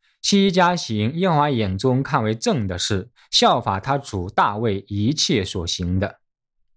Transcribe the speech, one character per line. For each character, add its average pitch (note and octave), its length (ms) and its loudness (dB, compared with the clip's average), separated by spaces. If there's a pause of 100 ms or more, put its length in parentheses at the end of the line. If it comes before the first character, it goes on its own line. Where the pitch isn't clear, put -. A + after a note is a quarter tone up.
(220)
西 G3 280 4
西 - 20 -2
家 F3+ 240 4
行 A2+ 400 -2
耶 F#3 140 0
和 D#3 80 2
华 D3 120 2
眼 G#2 280 0
中 B2+ 260 2
看 C#3 180 -2
为 A2 140 0
正 B2+ 320 -2
的 F2+ 100 -4
事， F#2 320 -2 (220)
效 F3 300 4
法 G2 180 -2
他 C#3 180 -2
主 F#2+ 320 -6
大 A2+ 280 0
卫 G#2+ 320 -2
一 G#2 240 0
切 C#3 320 0
所 F2 200 -6
行 F2+ 320 -2
的。 G2 220 -4 (580)